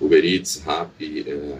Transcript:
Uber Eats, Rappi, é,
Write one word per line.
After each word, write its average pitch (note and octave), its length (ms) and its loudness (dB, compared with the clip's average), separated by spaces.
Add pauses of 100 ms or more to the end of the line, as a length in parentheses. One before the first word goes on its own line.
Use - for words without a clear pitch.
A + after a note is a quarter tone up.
Uber D#2 240 6
Eats, - 400 -2
Rappi, D#2 640 -6
é, C#2+ 80 -6 (240)